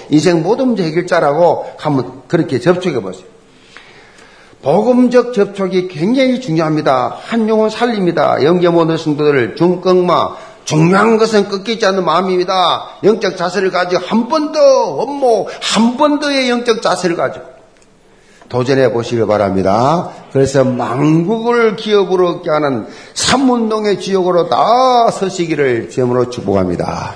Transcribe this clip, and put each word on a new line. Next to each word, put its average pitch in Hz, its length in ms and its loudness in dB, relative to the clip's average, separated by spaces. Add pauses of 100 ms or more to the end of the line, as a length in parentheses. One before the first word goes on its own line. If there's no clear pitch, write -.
인생 160 320 2
모든 240 280 0
문제 196 160 0
해결자라고 160 800 0 (120)
한번 139 500 -4
그렇게 156 320 -2
접촉해보세요. 123 640 -2 (1400)
복음적 240 720 2
접촉이 190 540 -2
굉장히 240 540 0
중요합니다. 156 800 0
한 226 260 -2
영혼 220 220 2
살립니다. 170 720 0
영계 175 260 4
모든 165 280 2
성도들 147 580 0
중건마, 175 800 2 (300)
중요한 190 520 2
것은 220 300 2
꺾이지 196 380 -4
않는 190 180 0
마음입니다. 180 1000 0
영적 202 340 0
자세를 180 340 -2
가지고 180 340 0
한 226 220 0
번 302 240 -2
더 302 80 -2
원모, 247 880 2 (140)
한 233 340 0
번 294 240 2
더의 277 300 -2
영적 240 320 -2
자세를 175 340 -2
가지고 139 300 -4 (1040)
도전해 127 420 2
보시길 113 360 -2
바랍니다. 104 800 2 (240)
그래서 135 320 2
만국을 165 1080 0
기업으로 190 540 0
얻게 170 200 -6
하는 143 380 -2 (260)
삼운동의 220 840 0
주역으로 185 500 0
다 226 600 2
서시기를 156 800 -2
주님으로 123 400 0
축복합니다. 90 880 -2